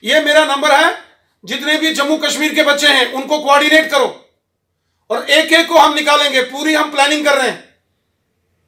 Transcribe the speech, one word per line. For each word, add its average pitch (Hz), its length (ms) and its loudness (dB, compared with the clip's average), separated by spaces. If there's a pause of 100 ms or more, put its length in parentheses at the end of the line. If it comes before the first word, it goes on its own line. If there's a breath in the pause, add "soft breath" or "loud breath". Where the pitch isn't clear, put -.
ये 285 160 2
मेरा 302 240 2
नंबर 277 300 0
है, 330 300 0 (400)
जितने 269 340 -4
भी 320 160 -2
जम्मू 285 220 -2
कश्मीर 294 380 -4
के 302 80 0
बच्चे 285 260 0
हैं 247 240 0
उनको 269 260 -4
coordinate 302 520 2
करो 277 300 -2 (920)
और 247 200 -6
एक 311 220 2
एक 330 160 2
को 330 100 2
हम 294 160 4
निकालेंगे। 294 480 0
पूरी 285 320 -4
हम 302 160 -2
planning 294 340 -2
कर 285 140 2
रहे 247 100 -2
हैं। - 260 -12 (920)